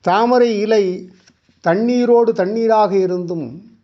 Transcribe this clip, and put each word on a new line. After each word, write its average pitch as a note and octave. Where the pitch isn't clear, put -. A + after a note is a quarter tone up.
தாமரை A#3
இலை G3+
தண்ணீரோடு A#3
தண்ணீராக G#3+
இருந்தும் F3+